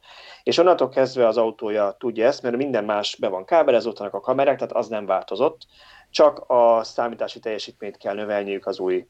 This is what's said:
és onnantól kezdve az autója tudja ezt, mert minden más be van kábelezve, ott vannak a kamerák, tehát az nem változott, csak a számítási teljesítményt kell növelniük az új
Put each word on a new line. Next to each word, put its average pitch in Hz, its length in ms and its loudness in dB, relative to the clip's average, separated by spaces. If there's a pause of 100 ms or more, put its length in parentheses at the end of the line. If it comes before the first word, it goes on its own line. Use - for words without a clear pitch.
(420)
és 123 160 0
onnantól 170 300 4
kezdve 131 380 2
az 110 100 2
autója 107 640 -2
tudja 113 280 -2
ezt, 143 160 0
mert 120 140 -2
minden 127 280 -2
más 104 320 -4
be 117 120 -4
van 92 160 -6
kábelezve, 127 460 2
ott 101 80 -12
vannak 101 160 -8
a 403 60 -6
kamerák, 139 380 0
tehát 117 140 -8
az 113 160 -2
nem 107 180 -6
változott, 98 600 -2 (440)
csak 147 360 2
a 117 380 4
számítási 117 560 -6
teljesítményt 107 560 -10
kell 101 180 -6
növelniük 101 520 -4
az 98 120 -6
új 92 320 -2